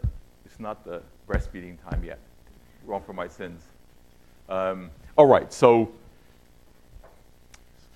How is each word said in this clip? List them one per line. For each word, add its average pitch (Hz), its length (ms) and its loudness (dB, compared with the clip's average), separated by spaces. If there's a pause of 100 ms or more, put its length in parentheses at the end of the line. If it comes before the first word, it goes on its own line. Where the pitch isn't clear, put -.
(460)
it's - 160 -20
not 107 240 -12
the 87 160 -12 (260)
breastfeeding 90 480 -6 (140)
time 87 160 -6
yet. 78 140 -14 (640)
Wrong 101 200 -8
for 107 60 -14
my 90 160 -8
sins. 87 340 -16 (840)
Um, 95 440 -4 (260)
all 147 100 10
right, 113 240 6
so 117 400 4 (2000)